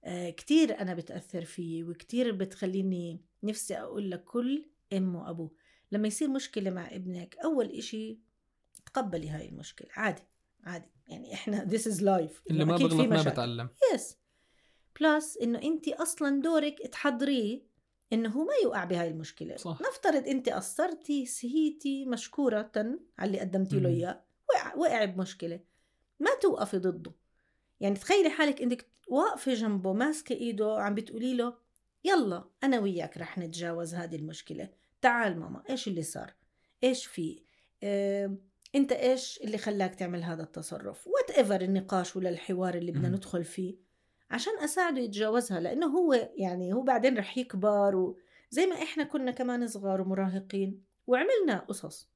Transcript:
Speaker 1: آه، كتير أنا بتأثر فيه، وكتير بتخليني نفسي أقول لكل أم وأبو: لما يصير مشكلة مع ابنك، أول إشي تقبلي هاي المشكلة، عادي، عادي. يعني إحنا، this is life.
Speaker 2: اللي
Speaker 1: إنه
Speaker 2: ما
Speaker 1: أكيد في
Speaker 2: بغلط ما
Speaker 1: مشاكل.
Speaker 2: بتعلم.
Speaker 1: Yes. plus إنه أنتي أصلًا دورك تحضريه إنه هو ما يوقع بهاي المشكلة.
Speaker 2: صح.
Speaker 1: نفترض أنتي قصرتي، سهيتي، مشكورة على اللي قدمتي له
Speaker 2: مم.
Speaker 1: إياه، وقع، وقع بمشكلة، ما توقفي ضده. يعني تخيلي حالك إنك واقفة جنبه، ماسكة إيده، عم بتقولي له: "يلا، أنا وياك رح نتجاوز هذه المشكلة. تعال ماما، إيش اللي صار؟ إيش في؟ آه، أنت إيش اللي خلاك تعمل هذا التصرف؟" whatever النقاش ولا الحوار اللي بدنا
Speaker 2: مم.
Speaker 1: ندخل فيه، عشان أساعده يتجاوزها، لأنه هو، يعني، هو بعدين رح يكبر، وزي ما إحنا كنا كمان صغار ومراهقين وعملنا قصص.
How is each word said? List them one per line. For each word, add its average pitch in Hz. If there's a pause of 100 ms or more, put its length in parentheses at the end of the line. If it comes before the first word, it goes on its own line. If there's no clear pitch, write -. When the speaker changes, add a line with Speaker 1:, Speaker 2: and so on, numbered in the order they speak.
Speaker 1:
آه، 175
كتير 285
أنا 185
بتأثر 170
فيه، 165
وكتير 233
بتخليني 190 (220)
نفسي 208
أقول 202
لكل 247 (280)
أم 190
وأبو: 165 (400)
لما 214
يصير 277
مشكلة 247
مع 180
ابنك، 180
أول 285
إشي 220 (680)
تقبلي 170
هاي 151
المشكلة، -
عادي، 208 (400)
عادي. 175 (180)
يعني -
إحنا، 208
this 214
is 220
life. 185
Speaker 2:
اللي 156
Speaker 1:
إنه -
Speaker 2:
ما 165
Speaker 1:
أكيد 175
في 165
Speaker 2:
بغلط -
ما -
Speaker 1:
مشاكل. 151
Speaker 2:
بتعلم. 120
Speaker 1:
Yes. 453 (1000)
plus 302
إنه 233
أنتي 311
أصلًا 285
دورك 302 (120)
تحضريه 262 (520)
إنه 226
هو 262
ما 539 (100)
يوقع 208
بهاي 175
المشكلة. 160
Speaker 2:
صح. 170
Speaker 1:
نفترض 330
أنتي 262
قصرتي، 294
سهيتي، 277
مشكورة 226 (480)
على -
اللي 190
قدمتي 190
له 185
Speaker 2:
مم. -
Speaker 1:
إياه، 170 (260)
وقع، -
وقع 247
بمشكلة، 180 (600)
ما 339 (120)
توقفي 208
ضده. 180 (680)
يعني 202
تخيلي 359
حالك 294
إنك 247 (200)
واقفة 277
جنبه، 202
ماسكة 269
إيده، 214
عم 202
بتقولي 226
له: 240 (500)
"يلا، 240 (140)
أنا 262
وياك 185
رح 165
نتجاوز 170
هذه 165
المشكلة. 160 (320)
تعال 233
ماما، -
إيش 254
اللي 170
صار؟ - (500)
إيش 254
في؟ - (400)
آه، 202 (380)
أنت 277
إيش 254
اللي 214
خلاك 202
تعمل 175
هذا 165
التصرف؟" -
whatever 359 (100)
النقاش 185
ولا 185
الحوار 180
اللي 175
بدنا 151
Speaker 2:
مم. 185
Speaker 1:
ندخل 185
فيه، 185 (560)
عشان 240 (100)
أساعده 302
يتجاوزها، 214
لأنه 240
هو، 277
يعني، 180
هو 247
بعدين 247
رح 208
يكبر، 202
وزي 190
ما 370
إحنا 311
كنا 269
كمان 247
صغار 196
ومراهقين 190 (260)
وعملنا 311 (100)
قصص. -